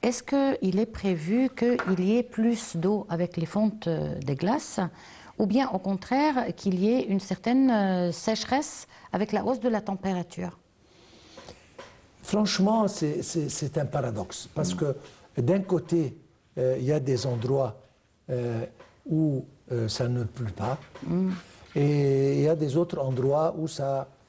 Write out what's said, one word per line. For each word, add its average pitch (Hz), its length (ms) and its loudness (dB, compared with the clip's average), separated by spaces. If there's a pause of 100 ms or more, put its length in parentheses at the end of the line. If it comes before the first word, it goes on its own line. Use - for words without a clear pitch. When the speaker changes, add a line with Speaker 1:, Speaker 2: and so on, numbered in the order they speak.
Speaker 1:
est-ce 240 180 0
qu'il 269 580 2
est 226 60 2
prévu 202 640 0
qu'il 240 500 0
y 196 180 4
ait 247 60 2
plus 226 520 0
d'eau 190 340 0
avec 170 260 -2
les 160 120 -2
fontes, 214 400 0
euh, 151 320 -2
des 139 160 -2
glaces, 214 440 -2 (600)
ou 214 80 2
bien 247 240 2
au 185 80 -2
contraire 247 760 0
qu'il 185 240 0
y 196 140 4
ait 254 80 2
une 196 180 0
certaine, 254 520 2
euh, 190 400 4
sécheresse 226 760 -2 (260)
avec 208 200 0
la 208 120 0
hausse 240 160 0
de 233 100 0
la 220 120 0
température ? 180 760 -6 (1600)
Speaker 2:
Franchement, 208 680 2
c'est, 151 360 -2
c'est, 151 260 -2
c'est - 300 -4
un 139 80 -2
paradoxe, 117 680 -4
parce 180 220 -2
Speaker 1:
Mm. - 20 -8
Speaker 2:
que 143 180 0 (460)
d'un 170 200 2
côté, 170 540 0 (440)
euh, 131 180 2
il 131 80 -4
y 139 60 2
a 151 80 4
des 131 260 0
endroits, 123 500 0 (540)
euh, 120 340 -2 (460)
où, 156 340 2 (280)
euh, 117 160 -2
ça 120 200 -2
ne 123 180 0
pleut 107 300 -6
pas, 123 220 -4 (300)
Speaker 1:
Mm. 185 240 0 (440)
Speaker 2:
et 139 600 4
il 143 80 2
y 147 40 4
a 160 80 4
des 147 220 0
autres 175 220 0
endroits 135 580 0
où 160 100 -4
ça 139 400 -4 (220)